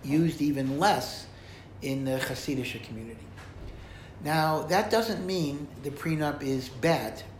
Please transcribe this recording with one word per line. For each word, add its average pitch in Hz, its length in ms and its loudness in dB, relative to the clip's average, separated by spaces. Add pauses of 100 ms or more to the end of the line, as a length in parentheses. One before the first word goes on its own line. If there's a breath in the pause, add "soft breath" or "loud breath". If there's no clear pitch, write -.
used 151 380 4
even 135 380 2
less - 460 2 (560 loud breath)
in 135 240 0
the 131 140 2
Hasidic 127 640 -2
community. 113 420 -10 (1000 loud breath)
Now, 156 400 4
that 190 280 4
doesn't 220 340 2
mean 147 420 0 (160)
the 139 60 -4
prenup 151 540 0
is 135 260 0
bad. 139 540 2 (160)